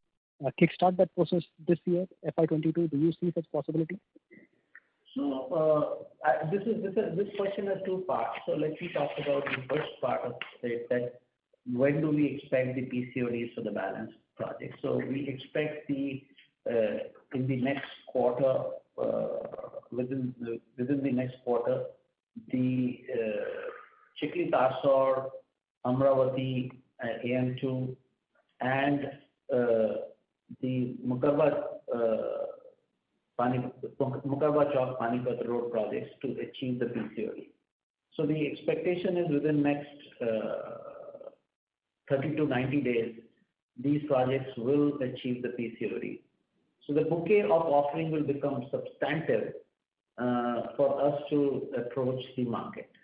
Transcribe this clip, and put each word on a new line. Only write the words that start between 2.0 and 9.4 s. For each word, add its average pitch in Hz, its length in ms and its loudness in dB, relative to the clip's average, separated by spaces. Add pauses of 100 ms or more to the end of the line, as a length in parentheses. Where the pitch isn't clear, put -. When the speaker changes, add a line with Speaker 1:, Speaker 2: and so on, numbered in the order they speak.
Speaker 1:
F 143 120 -6
Y 165 80 4
twenty-two? 160 420 0
Do 147 100 -2
you 160 220 4
see 175 140 0
such 165 180 -4
possibility? 160 480 -2 (1160)
Speaker 2:
So, 262 380 -2
uh, 156 760 2
I, 156 240 4
this 202 120 2
is, 226 200 0
this 190 80 -2
is, 170 260 0
this 202 100 0 (100)
question 196 300 -2
has 190 180 0
two 185 200 -2
parts. - 400 -2
So 175 60 0
let 151 200 0
me 175 220 -8
talk 143 240 0
about 143 280 0